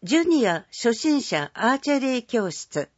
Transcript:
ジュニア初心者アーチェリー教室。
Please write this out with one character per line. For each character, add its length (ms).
ジ 160
ュ 100
ニ 180
ア 240
初 220
心 300
者 320
ア 160
ー 80
チ 140
ェ 60
リ 200
ー 80
教 240
室。 480